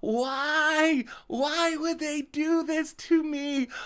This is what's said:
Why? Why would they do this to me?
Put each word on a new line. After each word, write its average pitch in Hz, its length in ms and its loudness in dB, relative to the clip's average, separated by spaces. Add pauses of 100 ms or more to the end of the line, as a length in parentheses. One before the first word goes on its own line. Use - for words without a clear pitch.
Why? 294 1040 2 (220)
Why 302 480 0
would 320 240 -2
they 302 220 -4
do 311 420 0
this 311 300 -2
to 330 300 2
me? 285 440 -2 (180)